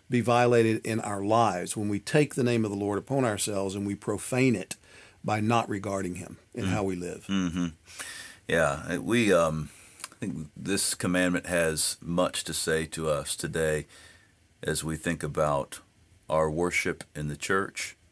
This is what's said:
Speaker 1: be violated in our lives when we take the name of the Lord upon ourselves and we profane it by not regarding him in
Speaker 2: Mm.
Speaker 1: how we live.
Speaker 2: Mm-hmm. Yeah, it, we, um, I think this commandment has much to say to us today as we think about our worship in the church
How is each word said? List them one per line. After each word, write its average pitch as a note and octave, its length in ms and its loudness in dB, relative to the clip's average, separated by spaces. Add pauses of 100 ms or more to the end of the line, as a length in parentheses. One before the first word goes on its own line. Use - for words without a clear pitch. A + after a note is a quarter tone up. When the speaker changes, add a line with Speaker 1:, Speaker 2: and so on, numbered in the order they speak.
Speaker 1:
be A#2+ 120 2
violated A#2 640 6
in A2 160 0
our G2+ 220 -4
lives G#2 540 4
when G#2 100 -4
we G2+ 120 -2
take D3+ 340 2
the C3+ 100 0
name A#2 220 2
of G2+ 60 -2
the G2+ 60 -4
Lord G2+ 200 0
upon C3 280 0
ourselves G2 500 0
and G2+ 100 -4
we G2+ 100 -2
profane B2 600 0
it - 200 -6 (480)
by G#2+ 160 0
not A2+ 300 2
regarding G2 460 -4
him F2+ 220 -12 (180)
in A#2 100 -4
Speaker 2:
Mm. F#2+ 40 0
Speaker 1:
how G#2 140 0
we F#2+ 120 -2
live. F2 320 -10
Speaker 2:
Mm-hmm. F2+ 400 0 (800)
Yeah, D#2 460 0
it, C#2 100 -4
we, A2 300 2
um, D#2+ 360 2 (440)
I - 20 -20 (100)
think D#2 220 -6 (100)
this - 380 0
commandment F2+ 500 0
has E2 560 0
much E2+ 440 0
to D#2+ 80 -6
say D#2+ 340 0
to D#2 220 -4
us D2 260 -2
today D#2 500 -2 (800)
as D#2 200 -2
we D#2+ 120 -2
think E2 260 -4
about D2 600 -2 (460)
our D#2 220 2
worship F2 540 -2 (120)
in D2+ 120 -4
the D2 100 -6
church - 580 -4 (160)